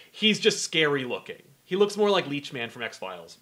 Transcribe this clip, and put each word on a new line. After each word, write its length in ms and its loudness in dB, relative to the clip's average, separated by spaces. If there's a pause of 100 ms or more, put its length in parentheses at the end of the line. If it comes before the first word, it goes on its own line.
(120)
he's 260 2
just 240 2
scary 400 2
looking. 400 -8 (220)
He 100 -8
looks 220 2
more 120 2
like 200 2
Leech 240 -8
Man 180 -8
from 120 -12
X-Files, 580 -10